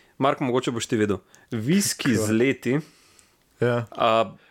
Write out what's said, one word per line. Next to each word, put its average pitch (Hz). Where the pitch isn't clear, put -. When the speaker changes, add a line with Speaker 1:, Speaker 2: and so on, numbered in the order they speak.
Speaker 1:
Mark, 143
mogoče 127
boš 113
ti 120
vedel. 101
Viski 156
Speaker 2:
Kaj? 214
Speaker 1:
z 107
leti, 127
Speaker 2:
Ja. 120
Speaker 1:
a -